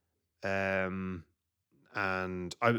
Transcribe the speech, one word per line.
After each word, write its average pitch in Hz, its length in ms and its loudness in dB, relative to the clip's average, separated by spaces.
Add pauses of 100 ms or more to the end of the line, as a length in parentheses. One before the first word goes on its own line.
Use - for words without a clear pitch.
(440)
Um, 95 800 -2 (720)
and 92 640 -2
I, 120 180 6